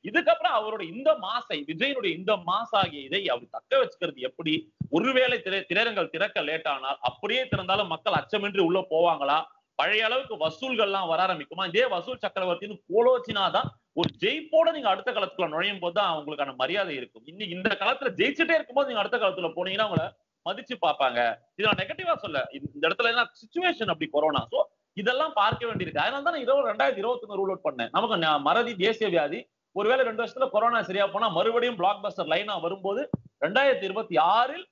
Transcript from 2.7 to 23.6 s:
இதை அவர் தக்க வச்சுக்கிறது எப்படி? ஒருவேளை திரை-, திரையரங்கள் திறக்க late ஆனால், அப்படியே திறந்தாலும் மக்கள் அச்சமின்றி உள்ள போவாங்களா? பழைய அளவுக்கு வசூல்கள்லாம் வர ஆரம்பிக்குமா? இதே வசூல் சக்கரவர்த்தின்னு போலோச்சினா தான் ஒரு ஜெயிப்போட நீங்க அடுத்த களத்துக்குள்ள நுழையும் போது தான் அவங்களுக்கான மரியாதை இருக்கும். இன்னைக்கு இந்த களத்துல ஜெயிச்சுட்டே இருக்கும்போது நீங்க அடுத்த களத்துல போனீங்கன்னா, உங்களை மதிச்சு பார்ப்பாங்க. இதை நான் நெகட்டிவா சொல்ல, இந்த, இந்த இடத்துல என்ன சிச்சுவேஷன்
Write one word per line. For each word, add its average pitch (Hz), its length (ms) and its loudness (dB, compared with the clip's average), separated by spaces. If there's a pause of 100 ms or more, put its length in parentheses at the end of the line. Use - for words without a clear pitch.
இதை 190 240 -4
அவர் 120 220 -2
தக்க 247 260 -2
வச்சுக்கிறது 175 400 -2
எப்படி? 156 560 -4 (180)
ஒருவேளை 247 480 2
திரை-, 190 300 -6
திரையரங்கள் 214 420 0
திறக்க 185 320 -2
late 156 240 -4
ஆனால், 139 340 -4
அப்படியே 208 440 -2
திறந்தாலும் 196 420 0
மக்கள் 170 260 -2
அச்சமின்றி 196 460 0
உள்ள 180 320 2
போவாங்களா? 156 520 2 (320)
பழைய 208 300 2
அளவுக்கு 226 440 0
வசூல்கள்லாம் 196 600 0
வர 165 140 2
ஆரம்பிக்குமா? 185 440 -2
இதே 208 200 2
வசூல் 220 400 -4
சக்கரவர்த்தின்னு 185 640 -4
போலோச்சினா 226 600 2
தான் 220 300 -2 (120)
ஒரு 170 160 0 (120)
ஜெயிப்போட 311 520 2
நீங்க 269 160 -2
அடுத்த 190 240 0
களத்துக்குள்ள 190 360 -2
நுழையும் 185 300 -2
போது 175 160 -4
தான் 185 220 2
அவங்களுக்கான 143 380 -6
மரியாதை 156 420 -2
இருக்கும். 117 280 -12
இன்னைக்கு 180 320 -10
இந்த 190 240 -2
களத்துல 247 360 0
ஜெயிச்சுட்டே 285 380 2
இருக்கும்போது 269 400 0
நீங்க 214 40 0
அடுத்த 202 180 0
களத்துல 190 280 0
போனீங்கன்னா, 190 440 -2
உங்களை 165 240 -2 (380)
மதிச்சு 220 360 -4
பார்ப்பாங்க. 120 500 2 (200)
இதை 208 160 2
நான் 196 140 0
நெகட்டிவா 339 300 -2
சொல்ல, 147 360 -4
இந்த, - 220 -10
இந்த 151 140 2
இடத்துல - 160 0
என்ன 233 180 4
சிச்சுவேஷன் 233 680 -2